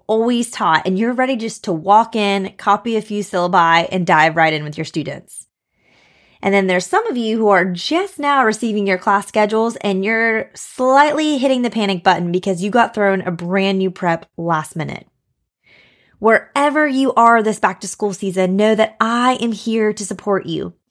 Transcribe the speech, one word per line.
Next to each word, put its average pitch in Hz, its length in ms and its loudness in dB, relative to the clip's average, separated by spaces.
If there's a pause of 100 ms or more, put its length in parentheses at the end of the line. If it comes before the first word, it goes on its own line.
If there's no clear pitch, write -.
always 233 460 0
taught 165 340 0
and 185 140 -2
you're 233 140 -2
ready 262 220 0
just 226 280 -8
to 190 100 -4
walk 202 420 2
in, 196 420 -2
copy 208 380 0
a 214 60 0
few 208 220 -6
syllabi, 175 680 2
and 180 140 -2
dive 160 300 4
right 160 180 4
in 151 100 -4
with 147 140 -10
your 160 80 -6
students. - 600 -10 (960)
And 196 120 0
then 196 140 2
there's 180 180 0
some 440 220 0
of 302 100 -2
you 226 200 -2
who 220 120 2
are 185 160 4
just 294 520 -4
now 285 280 0
receiving 214 420 -2
your 185 100 2
class 196 300 0
schedules 220 500 0
and 190 280 -2
you're 226 500 -2
slightly 294 840 2
hitting 254 260 0
the 240 60 -2
panic 196 320 -2
button 175 300 2
because 180 320 -2
you 208 60 -2
got - 240 2
thrown 196 280 0
a 180 100 -4
brand 190 460 -2
new 190 140 -2
prep 170 340 -4 (120)
last 165 400 -4
minute. 143 280 -10 (1120)
Wherever 285 680 2
you 269 280 0
are 233 280 6
this 214 160 -2
back 190 220 -2
to 190 80 -10
school 202 240 -6
season, 185 420 -2
know 214 180 4
that 220 280 0
I 240 400 0
am 233 100 -2
here 220 400 -2
to 208 140 -8
support 196 400 -4
you. 170 300 -6 (160)